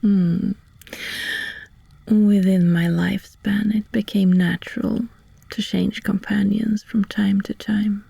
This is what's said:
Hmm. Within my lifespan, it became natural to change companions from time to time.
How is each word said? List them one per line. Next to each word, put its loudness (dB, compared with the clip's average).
Hmm. 2
Within 4
my 2
lifespan, -2
it -2
became 0
natural 0
to -8
change -2
companions -2
from -2
time 0
to -6
time. -2